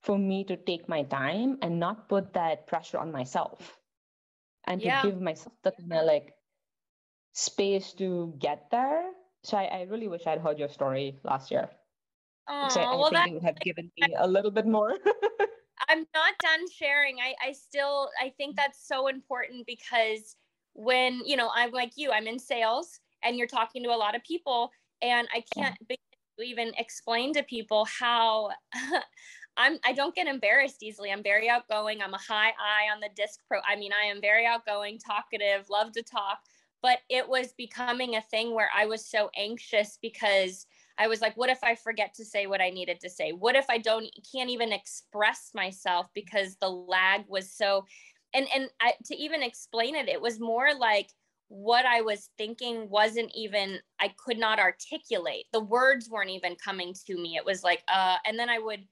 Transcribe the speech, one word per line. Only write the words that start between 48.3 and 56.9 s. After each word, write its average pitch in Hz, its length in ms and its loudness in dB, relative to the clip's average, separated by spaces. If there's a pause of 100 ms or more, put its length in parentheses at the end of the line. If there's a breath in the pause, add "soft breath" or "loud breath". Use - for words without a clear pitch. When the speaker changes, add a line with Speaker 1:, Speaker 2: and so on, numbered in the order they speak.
Speaker 2:
and, 269 200 2
and 269 160 -2 (120)
I, 233 120 4 (120)
to 294 100 -10
even 302 280 -4
explain 240 520 -4
it, 277 140 -2
it - 120 -2
was 226 180 -4
more 233 360 2
like 214 380 2 (360)
what 220 360 2
I 240 160 4
was 214 360 -4
thinking 226 520 -8
wasn't 214 440 2
even, 196 460 -4 (200)
I 202 100 2
could 233 280 -4
not 220 220 2
articulate. 180 960 -2
The 220 100 0
words 247 460 4
weren't 202 220 -4
even 175 260 -4
coming 185 360 -6 (120)